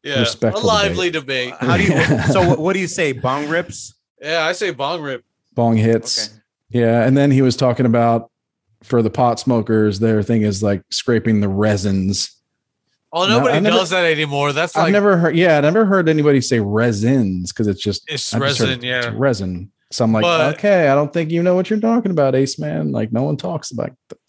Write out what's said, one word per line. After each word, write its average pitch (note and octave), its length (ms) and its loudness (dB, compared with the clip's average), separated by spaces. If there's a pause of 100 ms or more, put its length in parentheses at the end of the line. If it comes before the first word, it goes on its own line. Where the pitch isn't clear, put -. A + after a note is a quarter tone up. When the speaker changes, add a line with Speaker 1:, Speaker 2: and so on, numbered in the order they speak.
Speaker 1:
Yeah, C#3 160 -4
Speaker 2:
Respectful A#2 420 -2
Speaker 1:
a - 20 -6
lively G3 460 0
Speaker 2:
debate. C3 480 -6
Speaker 1:
debate. B2 100 -4
Speaker 3:
How F3 80 2
do F#3+ 60 0
you, D3 400 0
Speaker 2:
<laughs> C#3 100 0
Speaker 3:
so F#3 160 2
what, D#3 120 0
what F3+ 140 0
do G3 40 -2
you F3+ 80 -2
say? E3 240 -2
Bong C3 380 -4
rips? - 460 -6 (280)
Speaker 1:
Yeah, D#3 220 -4
I E3+ 80 -2
say F3+ 180 -4
bong D3+ 320 -6
rip. C3+ 220 -10 (300)
Speaker 2:
Bong A#2 220 2
hits. A2+ 520 0
Speaker 3:
Okay. - 100 -20 (420)
Speaker 2:
Yeah, A#2 240 4
and C3 120 4
then C#3+ 160 4
he C3+ 100 4
was B2+ 140 2
talking B2 300 2
about, A#2 440 2 (540)
for A#2+ 180 0
the G#2+ 80 0
pot A#2+ 300 0
smokers, A2 580 2
their A2 240 2
thing A2 200 0
is, G2+ 200 -2
like, G2+ 200 0 (100)
scraping A2+ 480 0
the G#2 80 0
resins. G2 840 0 (840)
Speaker 1:
Oh, F#3 120 0
Speaker 2:
No, A3+ 100 2
Speaker 1:
nobody C4 160 2
Speaker 2:
I D#3+ 60 2
never, G#3+ 160 2
Speaker 1:
does F3 140 0
that F3+ 140 0
anymore. D3 480 0
That's E3 240 -2
Speaker 2:
I've D#3+ 100 2
Speaker 1:
like, F#3 60 2
Speaker 2:
never G3+ 240 4
heard, E3 200 2
yeah, E3 220 4
I - 20 4
never F3 240 2
heard F#3+ 240 2
anybody D3 320 4
say B2 180 0
resins, G#2+ 960 0
'cause G#2+ 160 -2
it's F#2+ 120 -4
just, - 280 -4
Speaker 1:
it's D3 260 -6
Speaker 2:
I A#2 60 0
just C#3 180 -2
heard - 120 2
Speaker 1:
resin, B2 120 -6
yeah. B2 160 -4
Speaker 2:
it's A#2+ 80 -2 (100)
resin. G2+ 540 -2 (220)
So - 100 -2
I'm A2+ 100 2
like, A2+ 100 2
Speaker 1:
But D#3+ 340 0
Speaker 2:
"Okay, F#3 320 2
I C#3 80 4
don't D3 160 0
think D#3+ 180 -4
you E3+ 100 -2
know F3+ 140 2
what F#3 160 -2
you're G#3+ 80 0
talking A3 320 0
about, C#3 240 0
Ace C#3 240 0
Man. D3+ 320 -4
Like, A2+ 220 -4
no A#2 100 -2
one D3 140 -2
talks E3+ 340 -8
about, - 220 -8 (360)